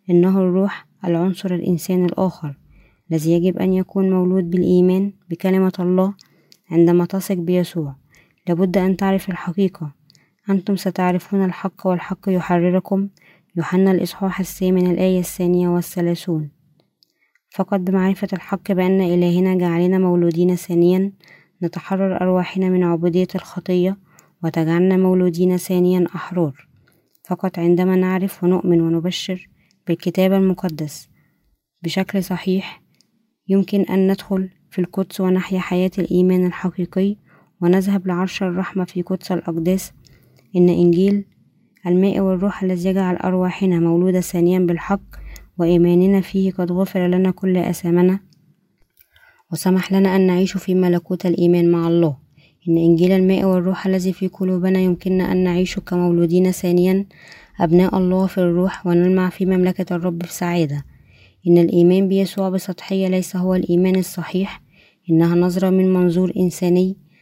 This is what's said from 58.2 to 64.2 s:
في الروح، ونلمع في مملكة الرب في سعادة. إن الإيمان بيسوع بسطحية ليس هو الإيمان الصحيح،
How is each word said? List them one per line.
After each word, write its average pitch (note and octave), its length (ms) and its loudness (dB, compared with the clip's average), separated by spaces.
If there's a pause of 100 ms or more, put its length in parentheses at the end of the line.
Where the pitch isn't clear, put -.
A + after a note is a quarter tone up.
في - 120 -6
الروح، F3+ 480 0
ونلمع F#3 420 2
في F3+ 180 -4
مملكة F3+ 500 0
الرب E3+ 260 -4
في E3+ 100 -10
سعادة. E3 520 -4 (600)
إن F3 120 6
الإيمان F3 500 4
بيسوع F#3+ 400 -2
بسطحية F#3+ 600 -4
ليس F#3 280 -2
هو F#3 180 0
الإيمان F#3 420 2
الصحيح، F#3 680 -6 (480)